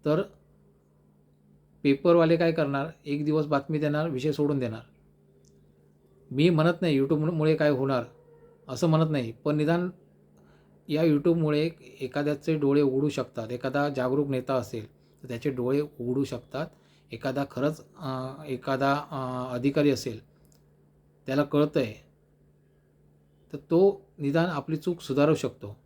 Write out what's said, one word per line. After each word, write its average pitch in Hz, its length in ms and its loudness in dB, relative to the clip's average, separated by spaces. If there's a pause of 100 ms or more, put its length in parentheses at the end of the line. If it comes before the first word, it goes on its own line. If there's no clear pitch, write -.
तर 156 160 2 (1600)
पेपरवाले 165 540 4
काय 165 140 2
करणार, 143 360 -2 (180)
एक 147 200 -4
दिवस 151 200 2
बातमी 151 340 -2
देणार, 151 300 0
विषय 139 220 -2
सोडून 147 280 0
देणार. 110 220 -4 (1500)
मी 147 180 4
म्हणत 170 320 2
नाही 156 180 2
YouTube-मुळे 156 560 2
काय 156 140 2
होणार 135 340 0 (640)
असं 135 200 -2
म्हणत 160 240 2
नाही, 123 200 -2
पण 147 240 -2
निदान 170 340 0 (1000)
या 151 160 0
YouTube-मुळे 156 680 2 (300)
एखाद्याचे 147 580 -2
डोळे 139 240 4
उघडू 139 280 2
शकतात. 120 420 -6
एखादा 135 380 -2
जागरूक 135 400 0
नेता 131 260 -2
असेल 113 320 -6 (360)
तर 131 40 -18
त्याचे 123 220 -4
डोळे 127 320 -2
उघडू 135 420 -4
शकतात. 135 440 -8 (440)
एखादा 135 400 -4
खरंच, 147 280 -2
अं, 135 640 -10
एखादा, 139 500 -2
अं, 127 600 -6
अधिकारी 143 380 2
असेल 117 300 -6 (1040)
त्याला 139 160 2
कळतंय 147 500 0 (1600)
तर 147 40 -10
तो 190 480 2 (120)
निदान 151 280 0
आपली 165 320 -4
चूक 175 240 -4
सुधारू 143 340 2
शकतो - 500 -8